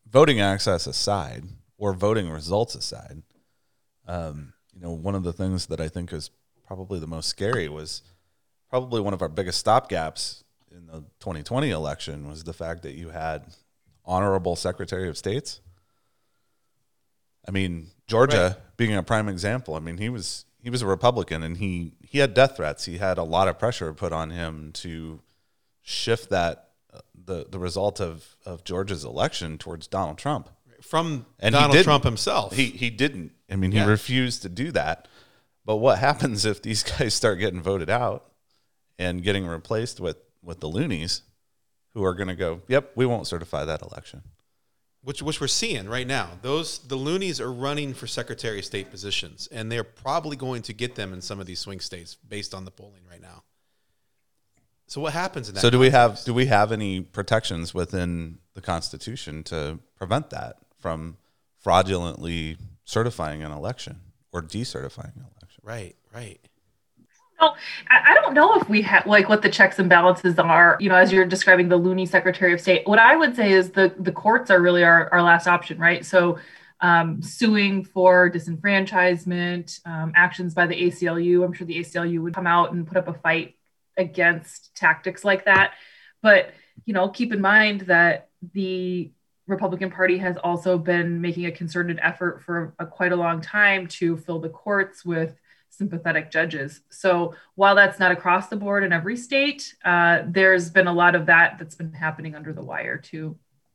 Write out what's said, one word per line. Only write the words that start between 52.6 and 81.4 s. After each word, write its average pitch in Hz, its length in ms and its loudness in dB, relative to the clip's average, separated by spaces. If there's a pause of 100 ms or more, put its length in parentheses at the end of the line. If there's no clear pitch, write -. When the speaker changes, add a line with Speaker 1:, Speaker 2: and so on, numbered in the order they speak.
Speaker 2:
the 92 60 -18
polling 101 380 -20
right 87 120 -20
now. 80 220 -20 (1400)
So - 120 -14
what 147 140 -6
happens 170 340 -8
in 98 80 -16
that 98 60 -6
Speaker 1:
So 120 80 4
do 123 100 6
we 131 120 8
have, 120 180 8
Speaker 2:
context? - 160 -10
Speaker 1:
do 123 80 -4
we 123 140 0
have 107 260 2
any 101 260 -4
protections 92 720 -4
within 85 680 -6 (140)
the 95 80 -18
Constitution 82 800 -8
to 78 360 -8 (160)
prevent 110 360 -4
that - 260 -12 (200)
from 80 380 -8 (420)
fraudulently 85 1000 -2 (260)
certifying 80 600 -6
an 76 80 -12
election 87 500 -12 (320)
or 87 80 -6
decertifying 78 760 -10
an 131 100 -20 (120)
election? - 260 -20
Speaker 2:
Right, 110 320 -14 (180)
right. 113 260 -18 (1000)
Speaker 3:
Well, 320 160 4 (320)
I, - 260 8
I - 20 -
don't 294 180 4
know 339 220 8
if - 120 2
we 214 140 2
have, 196 240 2
like, 202 240 4
what 208 140 4
the 196 60 2
checks 190 280 4
and 185 100 2
balances 175 520 6
are, 170 400 6
you 156 100 0
know, 185 60 6
as 185 180 8
you're 190 100 8
describing 180 460 4
the 180 80 6
loony 185 300 2
Secretary 180 440 2
of 175 80 2
State. 185 280 2
What 208 100 6
I 240 180 10
would 262 200 4
say 214 160 2
is 185 180 6
the, 185 300 4
the 175 120 -2
courts 247 380 0
are 185 100 8
really 175 240 4
our, 170 300 6
our 175 80 6
last 170 240 6
option, 175 320 0
right? 170 260 2
So, 180 360 4 (420)
um, 170 400 4
suing 202 640 0
for 180 460 6
disenfranchisement, 175 1500 0
um, 160 300 -6
actions 175 400 2
by 175 100 2
the 175 200 -2
A 175 40 2
C 175 160 -4
L 170 140 -2
U. 175 240 4